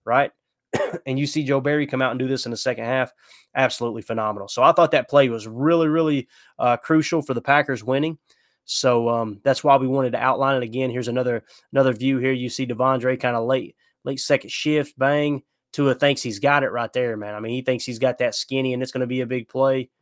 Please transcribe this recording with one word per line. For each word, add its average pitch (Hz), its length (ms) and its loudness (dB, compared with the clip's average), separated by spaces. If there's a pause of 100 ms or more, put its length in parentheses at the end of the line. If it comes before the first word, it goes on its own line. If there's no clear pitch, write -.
right? 127 260 2 (420)
<clears throat> - 80 -2 (260)
And 131 120 -2
you 143 80 0
see 151 180 -2
Joe 139 160 2
Barry 147 260 0
come 131 140 -4
out 127 120 0
and 127 60 -6
do 127 100 -2
this 131 180 -4
in 120 40 -8
the 113 60 -6
second 113 280 -4
half. 127 280 -2 (420)
Absolutely 120 460 0
phenomenal. 107 480 -4
So - 140 0
I 151 100 8
thought 170 200 4
that 131 180 0
play 139 180 6
was 113 180 -6
really, 151 400 2
really, 151 420 0 (300)
uh, 120 200 2
crucial 160 420 2
for 139 140 -6
the 117 80 -4
Packers 139 420 2
winning. 143 320 -2 (480)
So, 120 440 2
um, 113 360 -2
that's 135 180 2
why 139 140 6
we 131 100 0
wanted 127 260 0
to 117 60 -2
outline 131 380 2
it 127 60 -2
again. 123 280 -4
Here's 117 180 -4
another, 120 360 -2 (280)
another 131 200 4
view 131 260 0
here. 131 140 0
You 123 160 -4
see 131 180 -4
Devondre 127 540 0
kinda 120 200 0
late, 120 360 -2 (280)
late 135 160 -6
second - 300 0
shift, 151 480 -2
bang. 143 440 0 (300)
Tua 139 220 2
thinks 139 280 0
he's 107 160 -6
got 139 240 2
it 131 100 -4
right 117 220 -6
there, 120 240 -2
man. 104 160 -10
I 107 60 -10
mean, 117 120 -6
he 127 80 -4
thinks 127 240 -2
he's 120 140 -8
got 127 200 0
that 123 160 0
skinny 131 380 -2
and 123 100 -4
it's 123 100 -8
gonna 127 140 -2
be 127 140 -4
a 123 60 -4
big 123 220 -6
play. 131 420 0 (120)